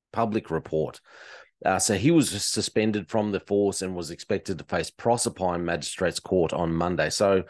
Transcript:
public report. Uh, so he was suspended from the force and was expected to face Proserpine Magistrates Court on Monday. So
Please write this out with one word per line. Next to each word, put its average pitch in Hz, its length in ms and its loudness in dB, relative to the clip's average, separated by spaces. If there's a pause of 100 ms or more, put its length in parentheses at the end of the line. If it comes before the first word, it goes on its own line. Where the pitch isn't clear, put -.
(120)
public 110 380 -2
report. 78 500 -4 (640)
Uh, 92 140 2
so 104 160 2
he 98 160 4
was 160 200 6 (140)
suspended 107 640 0
from 104 240 0
the 95 80 -2
force 101 420 0
and 92 140 -6
was 85 140 -6
expected 95 480 -4
to 73 60 -12
face 85 260 -4
Proserpine 92 720 0
Magistrates 85 580 -2
Court 87 320 0
on 85 200 0
Monday. 82 380 0
So 98 400 4